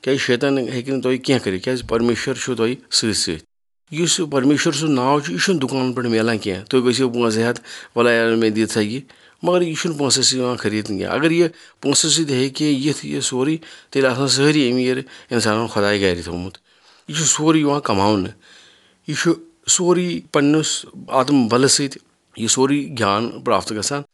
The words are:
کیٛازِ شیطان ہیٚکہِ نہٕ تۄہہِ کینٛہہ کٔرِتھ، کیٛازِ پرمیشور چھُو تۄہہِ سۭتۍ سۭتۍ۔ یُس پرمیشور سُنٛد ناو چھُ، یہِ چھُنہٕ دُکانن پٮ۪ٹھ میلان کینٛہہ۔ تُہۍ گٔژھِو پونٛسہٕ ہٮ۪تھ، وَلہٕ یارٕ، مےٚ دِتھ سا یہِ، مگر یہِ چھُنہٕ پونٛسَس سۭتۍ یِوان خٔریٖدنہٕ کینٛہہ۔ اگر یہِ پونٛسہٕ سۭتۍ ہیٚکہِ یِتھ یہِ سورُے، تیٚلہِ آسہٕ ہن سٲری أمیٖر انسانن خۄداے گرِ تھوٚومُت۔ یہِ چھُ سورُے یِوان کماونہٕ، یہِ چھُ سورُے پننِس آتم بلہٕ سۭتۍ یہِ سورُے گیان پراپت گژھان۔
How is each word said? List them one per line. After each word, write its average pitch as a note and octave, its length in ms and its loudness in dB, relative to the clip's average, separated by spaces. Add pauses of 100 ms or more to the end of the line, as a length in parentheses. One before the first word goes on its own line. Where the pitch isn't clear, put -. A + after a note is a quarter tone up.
کیٛازِ C3 200 0
شیطان C3+ 360 0
ہیٚکہِ B2+ 320 -4
نہٕ C3+ 120 -2
تۄہہِ B2+ 220 -2
کینٛہہ C3 200 2
کٔرِتھ، F#2 200 -4
کیٛازِ B2+ 240 -4
پرمیشور A#2 460 0
چھُو B2 220 -6
تۄہہِ A2+ 200 0 (160)
سۭتۍ A2 220 0
سۭتۍ۔ E2+ 300 -4 (480)
یُس D#3+ 300 -2 (100)
پرمیشور C#3 420 2
سُنٛد D3+ 200 0
ناو C3+ 260 2
چھُ، D3 120 -8
یہِ F3 100 -4
چھُنہٕ F#3 200 0
دُکانن B2+ 320 -2
پٮ۪ٹھ B2 140 -4
میلان A2+ 300 2
کینٛہہ۔ F#2+ 260 -6
تُہۍ B2+ 220 0
گٔژھِو B2+ 240 2
پونٛسہٕ A#2 340 0
ہٮ۪تھ، A#2+ 180 -2 (340)
وَلہٕ A#2 160 4
یارٕ، A#2 260 2
مےٚ A2+ 140 2
دِتھ A2 200 0
سا - 80 0
یہِ، A2 220 -2 (420)
مگر F3+ 180 2
یہِ E3 160 -2
چھُنہٕ D#3+ 200 -4
پونٛسَس C3+ 280 0
سۭتۍ B2+ 140 0
یِوان B2 160 0
خٔریٖدنہٕ G#2+ 440 -2
کینٛہہ۔ F#2 140 -4
اگر D3 180 2
یہِ E3 180 2 (320)
پونٛسہٕ C#3+ 280 0
سۭتۍ D3+ 200 0
ہیٚکہِ C3+ 380 0
یِتھ C#3+ 380 -2
یہِ C#3+ 160 -6
سورُے، C3+ 360 -2 (320)
تیٚلہِ C3+ 220 2
آسہٕ B2 100 -2
ہن C#3 60 0
سٲری C#3 440 4
أمیٖر B2+ 280 0 (300)
انسانن A2+ 380 0
خۄداے G2+ 340 0
گرِ F2 220 2
تھوٚومُت۔ F2 340 -8 (500)
یہِ D3+ 100 -6
چھُ D#3+ 80 -2
سورُے D#3 340 2
یِوان C#3+ 240 0
کماونہٕ، G2+ 460 2 (800)
یہِ D3+ 100 -6
چھُ E3+ 140 2 (360)
سورُے F3 520 0 (120)
پننِس D3+ 540 2 (220)
آتم C3 400 2
بلہٕ B2 200 4
سۭتۍ C3+ 300 0 (400)
یہِ A2 120 -4
سورُے C3+ 380 2 (120)
گیان A2 420 -2
پراپت A2+ 300 0
گژھان۔ A2 300 -4 (120)